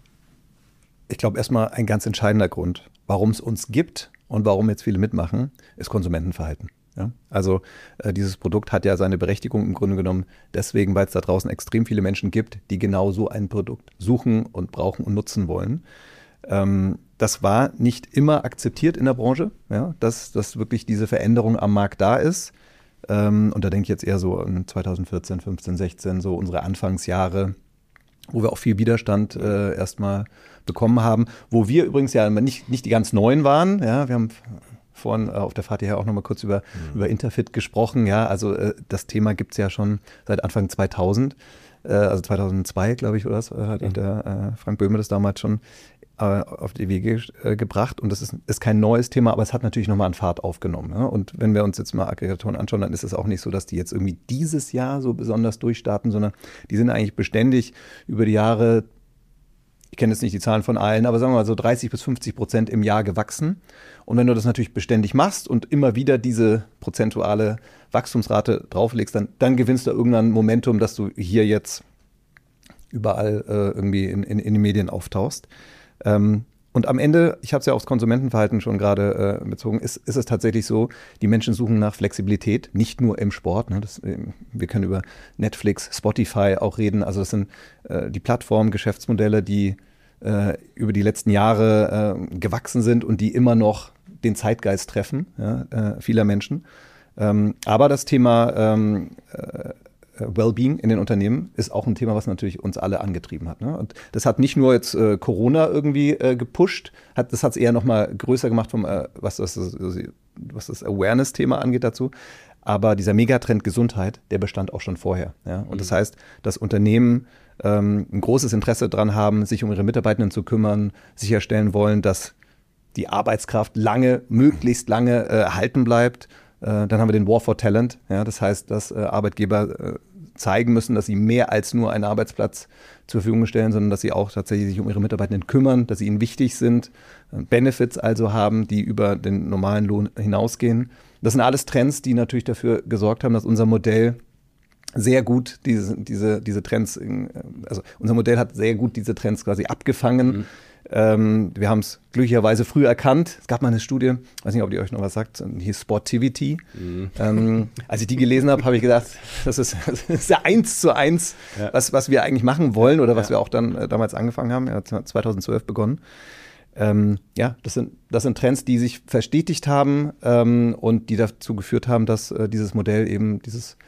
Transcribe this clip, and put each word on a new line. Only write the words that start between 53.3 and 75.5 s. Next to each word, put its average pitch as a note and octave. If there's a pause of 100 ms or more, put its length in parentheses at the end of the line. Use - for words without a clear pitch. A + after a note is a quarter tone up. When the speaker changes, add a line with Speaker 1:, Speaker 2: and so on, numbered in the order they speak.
Speaker 1:
so, -
dass F#2+
die E2+
jetzt F2
irgendwie F#2+ (140)
dieses D3+
Jahr C3
so B2
besonders A2+
durchstarten, A2+
sondern G#2 (380)
die G#2
sind A#2+
eigentlich A2
beständig A#2 (320)
über A#2
die G#2+
Jahre, A2+ (1080)
ich -
kenne A2
jetzt G#3
nicht G2+
die -
Zahlen A2
von A#2
allen, A2
aber A#2
sagen B2+
wir B2
mal G#2+
so A2+
dreißig A#2
bis -
fünfzig A#2+
Prozent A2
im A2
Jahr G#2
gewachsen. B2+ (420)
Und A#2
wenn B2
du B2
das A2
natürlich A#2
beständig G#2+
machst F3
und -
immer C3+
wieder C3
diese A2+ (160)
prozentuale A2 (360)
Wachstumsrate A2
drauflegst, A2
dann, G#2 (100)
dann C3
gewinnst B2+
du A#2
irgendwann A2+
Momentum, A2+
dass G#2+
du G2+
hier G#2
jetzt - (1080)
überall, G#2+
äh, G#2+
irgendwie G2
in, F#2+
in, G2+
in G#2+
den G#2
Medien G2+
auftauchst. - (560)